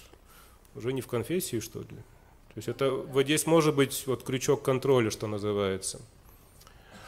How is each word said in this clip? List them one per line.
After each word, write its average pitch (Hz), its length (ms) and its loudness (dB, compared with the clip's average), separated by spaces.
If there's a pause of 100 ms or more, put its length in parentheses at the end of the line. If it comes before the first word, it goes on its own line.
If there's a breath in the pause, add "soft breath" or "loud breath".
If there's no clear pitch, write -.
(760 soft breath)
уже 113 180 -4
не 131 80 -4
в - 60 -12
конфессии, 123 520 -2
что - 220 -10
ли? 107 60 -12
То - 680 -20
есть 107 120 -10
это 135 220 0
вот 135 340 0
здесь 147 220 0
может 156 300 6
быть - 320 0
вот 123 160 -2
крючок 131 400 0
контроля, 127 480 4
что - 160 -6
называется. 101 720 -2 (1080 loud breath)